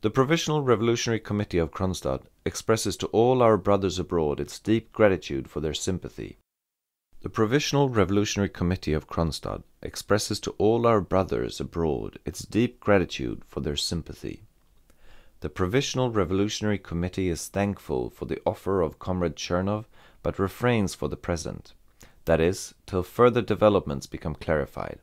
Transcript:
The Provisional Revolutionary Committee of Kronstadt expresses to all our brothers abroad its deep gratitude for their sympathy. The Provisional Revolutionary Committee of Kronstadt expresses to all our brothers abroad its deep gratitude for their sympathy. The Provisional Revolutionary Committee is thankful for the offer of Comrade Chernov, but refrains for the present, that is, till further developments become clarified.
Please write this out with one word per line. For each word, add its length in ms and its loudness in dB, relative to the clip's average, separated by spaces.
The 100 0
Provisional 520 2
Revolutionary 580 2
Committee 380 -2
of 120 2
Kronstadt 520 -2
expresses 520 -2
to 120 -4
all 340 4
our 160 6
brothers 400 2
abroad 420 0
its 180 -8
deep 340 0
gratitude 540 2
for 140 -8
their 140 -4
sympathy. 640 -6
The 80 -8
Provisional 640 2
Revolutionary 580 2
Committee 460 -2
of 120 -4
Kronstadt 560 -4
expresses 580 -2
to 120 -6
all 340 2
our 160 4
brothers 580 -2
abroad 640 -4
its 160 -8
deep 400 -2
gratitude 640 0
for 160 -8
their 160 -4
sympathy. 680 -8
The 100 -6
Provisional 600 0
Revolutionary 680 0
Committee 500 -4
is 200 -6
thankful 600 -4
for 160 -12
the 220 -6
offer 340 -2
of 180 -2
Comrade 380 -2
Chernov, 480 -2
but 160 -4
refrains 560 0
for 140 -6
the 80 -6
present, 560 -6
that 140 4
is, 340 0
till 180 -2
further 380 4
developments 680 2
become 280 -8
clarified. 680 -4